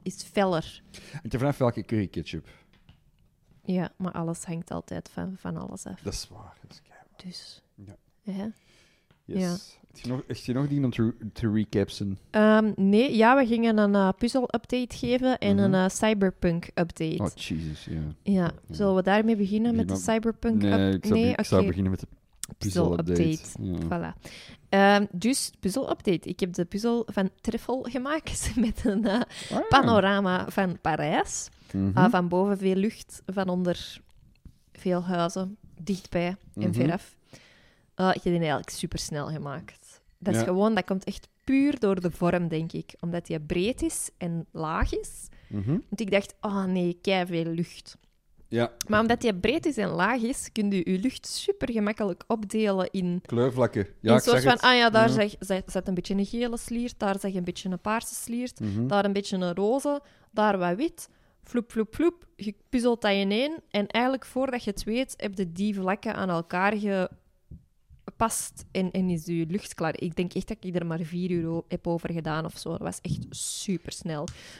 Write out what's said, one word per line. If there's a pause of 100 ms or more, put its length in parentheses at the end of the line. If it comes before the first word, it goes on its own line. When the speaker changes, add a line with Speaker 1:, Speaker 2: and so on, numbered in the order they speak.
Speaker 1:
is
feller.
Speaker 2:
Het
hangt
er
vanaf
welke
curry
ketchup. (1160)
Speaker 1:
Ja,
maar
alles
hangt
altijd
van,
van
alles
af.
Speaker 2:
Dat
is
waar,
dat
is
keiwaar. (180)
Speaker 1:
Dus, (120)
Speaker 2:
Ja. (360)
Speaker 1:
hè? (760)
Speaker 2:
Yes.
Speaker 1:
Ja. (300)
Speaker 2:
Heb
je
nog,
heb
je
nog
dingen
om
te, (180)
te
recapsen? (120)
Speaker 1:
Ehm,
nee,
ja,
we
gingen
een,
eh, (100)
puzzel-update
geven
en
Speaker 2:
Mhm.
Speaker 1:
een,
eh,
cyberpunk-update.
Speaker 2:
Oh,
Jesus,
ja. (220)
Speaker 1:
Ja,
Speaker 2:
Ja. (200)
Speaker 1:
zullen
we
daarmee
beginnen,
met
Speaker 2:
Die
Speaker 1:
de
Speaker 2:
ma-,
Speaker 1:
cyberpunk-up-,
Speaker 2:
nee,
ik
zou
Speaker 1:
nee?
Speaker 2:
be-,
ik
zou
Speaker 1:
Oké.
Speaker 2:
beginnen
met
de (520)
Speaker 1:
Puzzel-update.
Speaker 2:
puzzel-update.
Ja.
Speaker 1:
Voilà. (380)
Ehm,
dus,
puzzel-update.
Ik
heb
de
puzzel
van (100)
Treffel
gemaakt
<laughs>
met
een,
eh, (320)
Speaker 2:
Ah.
Speaker 1:
panorama
van
Parijs. (240)
Speaker 2:
Mhm.
Speaker 1:
Eh,
van
boven
veel
lucht,
van
onder (720)
veel
huizen, (260)
dichtbij (180)
en
Speaker 2:
Mhm.
Speaker 1:
veraf. (800)
Eh,
ik
heb (100)
die
eigenlijk
supersnel
gemaakt. (180)
Dat
is
Speaker 2:
Ja.
Speaker 1:
gewoon,
dat
komt
echt (160)
puur
door
de
vorm,
denk
ik.
Omdat
die
breed
is
en
laag
is. (220)
Speaker 2:
Mhm.
Speaker 1:
Want
ik
dacht,
"Oh
nee,
kei
veel
lucht." (520)
Speaker 2:
Ja. (160)
Speaker 1:
Maar
omdat
die
breed
is
en
laag
is,
kun
je
je
lucht
super
gemakkelijk
opdelen
in,
Speaker 2:
Kleurvlakken. (140)
Ja,
Speaker 1:
in
Speaker 2:
ik
Speaker 1:
soort
Speaker 2:
zag
Speaker 1:
van,
Speaker 2:
het.
Speaker 1:
"Ah
ja,
daar
Speaker 2:
Ja.
Speaker 1:
zag,
zat,
zat
een
beetje
een
gele
sliert,
daar
zag
je
een
beetje
een
paarse
sliert,
Speaker 2:
Mhm.
Speaker 1:
daar
een
beetje
een
roze, (300)
daar
wat
wit." (340)
Vloep,
vloep,
vloep. (100)
Je (140)
puzzelt
dat
ineen (120)
en
eigenlijk
voordat
je
het
weet,
heb
je
die
vlakken
aan
elkaar (1300)
gepast
en,
en
is
je
lucht
klaar.
Ik
denk
echt
dat
ik
er
maar
vier
uur
o-,
heb
over
gedaan
of
zo.
Dat
was
echt
supersnel.
Dus (260)